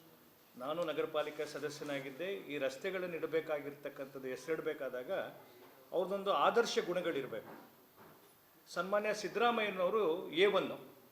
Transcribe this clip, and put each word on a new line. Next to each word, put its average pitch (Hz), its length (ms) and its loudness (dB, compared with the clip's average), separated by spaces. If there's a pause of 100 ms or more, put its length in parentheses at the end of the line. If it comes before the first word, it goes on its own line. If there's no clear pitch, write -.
(560)
ನಾನು 151 280 -2
ನಗರ 156 220 0
ಪಾಲಿಕೆ 151 400 -2
ಸದಸ್ಯನಾಗಿದ್ದೆ, 143 880 -6
ಈ 147 240 -6
ರಸ್ತೆಗಳನ್ನು 180 580 -2
ಇಡಬೇಕಾಗಿರ್ತಕ್ಕಂಥದ್ದು, 143 1120 -4
ಹೆಸರಿಡಬೇಕಾದಾಗ 147 840 -2 (800)
ಅವ್ರದ್ದೊಂದು 190 400 2
ಆದರ್ಶ 190 540 6
ಗುಣಗಳಿರ್ಬೇಕು. 151 840 -2 (1000)
ಸನ್ಮಾನ್ಯ 202 460 0
ಸಿದ್ದರಾಮಯ್ಯನವರು 196 1160 2
ಎ 175 160 6
ಒನ್, 180 500 2 (160)